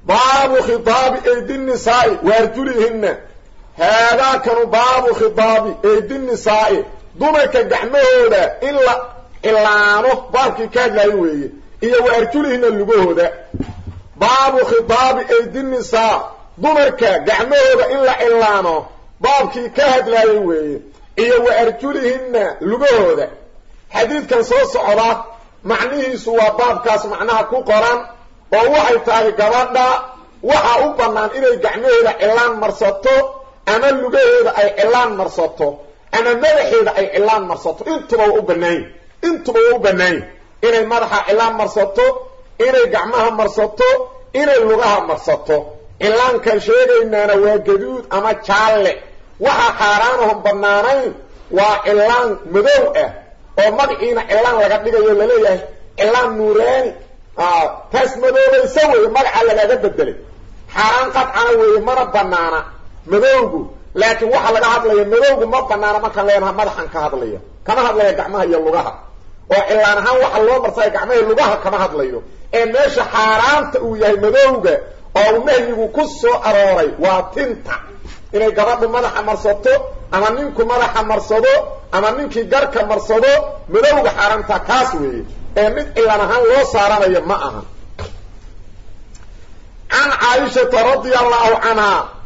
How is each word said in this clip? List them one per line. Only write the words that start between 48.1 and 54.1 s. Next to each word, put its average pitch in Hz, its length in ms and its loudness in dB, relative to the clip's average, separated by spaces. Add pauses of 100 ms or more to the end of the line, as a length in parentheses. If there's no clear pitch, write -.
jaalle. 208 580 0 (420)
Waxa 233 380 0
xaaraan 214 460 0
ahon 214 240 0
bannaanayn 202 720 0 (340)
waa 208 340 2
cilaan 220 480 2 (160)
madow 494 480 2
ah, - 180 0 (460)
oo 208 160 4
magaciina 240 520 -2